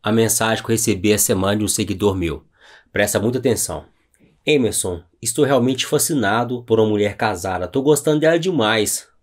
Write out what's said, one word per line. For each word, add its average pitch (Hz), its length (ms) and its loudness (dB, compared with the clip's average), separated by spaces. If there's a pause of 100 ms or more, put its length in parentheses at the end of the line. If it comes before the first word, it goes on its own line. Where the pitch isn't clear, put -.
a 107 100 -2
mensagem 113 520 0
que - 80 -2
eu 113 40 4
recebi 104 360 0
essa 104 140 2
semana 98 320 0
de 107 80 -2
um - 20 -2
seguidor 98 480 0
meu. 82 300 -4 (440)
Presta 101 300 0
muita 113 180 -2
atenção. 101 460 -2 (640)
"Emerson, 110 580 0 (180)
estou - 220 0
realmente 131 420 0
fascinado 120 800 -2
por 113 160 2
uma 107 80 4
mulher 104 300 0
casada. 92 500 -4
Tô 135 140 -2
gostando 151 400 2
dela 165 180 4
demais. 110 680 0 (160)